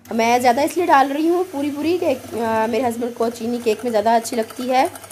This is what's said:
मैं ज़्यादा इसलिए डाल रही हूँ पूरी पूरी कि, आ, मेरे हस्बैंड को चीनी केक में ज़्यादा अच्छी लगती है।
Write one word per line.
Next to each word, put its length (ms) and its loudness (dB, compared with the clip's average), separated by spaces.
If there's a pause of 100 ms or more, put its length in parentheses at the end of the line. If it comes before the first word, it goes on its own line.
मैं 340 2
ज़्यादा 220 4
इसलिए 240 0
डाल 220 6
रही 200 -2
हूँ 160 2
पूरी 260 -4
पूरी 280 -2
कि, 160 0 (260)
आ, 260 0
मेरे 160 0
हस्बैंड 320 -2
को 160 -2
चीनी 300 -4
केक 240 -2
में 60 -2
ज़्यादा 260 2
अच्छी 200 -4
लगती 320 -4
है। 160 2 (280)